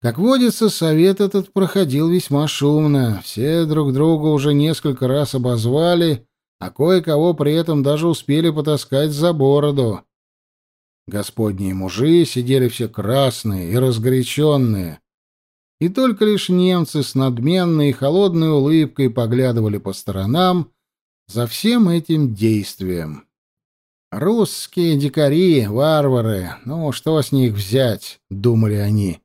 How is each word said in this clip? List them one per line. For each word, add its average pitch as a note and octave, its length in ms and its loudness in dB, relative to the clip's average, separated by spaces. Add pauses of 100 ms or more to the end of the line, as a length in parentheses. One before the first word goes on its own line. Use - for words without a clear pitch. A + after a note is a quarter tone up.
Как A2+ 180 -4
водится, A#3 500 2
совет E3 520 2
этот G3 320 -2
проходил E3 560 0
весьма D#3 380 0
шумно, C#3+ 800 0
все D#3 400 -2
друг D3+ 280 0
друга D3+ 340 2
уже D3 280 2
несколько C#3+ 540 0
раз C#3 260 0
обозвали, C3+ 920 0 (340)
а F2+ 100 -10
кое-кого E3 640 2
при D3 200 0
этом D#3+ 280 0
даже D3+ 240 0
успели D#3+ 440 0
потаскать D3+ 600 -2
за D#3 220 0
бороду. C#3 720 2 (1040)
Господние G2+ 680 -4
мужи A2+ 520 2
сидели B2+ 420 0
все A#2 180 -4
красные G#2 840 -2
и A2 40 0
разгорячённые, B2+ 1200 0 (800)
и E3 80 0
только A3+ 360 0
лишь G#3+ 240 0
немцы F3+ 540 0
с - 120 -8
надменной C#3+ 760 0
и - 20 -2
холодной E3 580 0
улыбкой C#3+ 600 2
поглядывали A#2 680 0
по F#2+ 140 -8
сторонам D3 760 -2 (580)
за A#2 180 -4
всем A3 420 2
этим D#3 460 0
действием. F#2 920 -4 (840)
«Русские E3+ 840 -2
дикари, C#3+ 680 2
варвары, A#2+ 840 0 (120)
ну D3+ 280 -4
что D#3 280 -2
с - 120 -4
них B2+ 220 2
взять?» — G#2 640 -2 (100)
думали G#2+ 460 0
они. G2+ 480 -2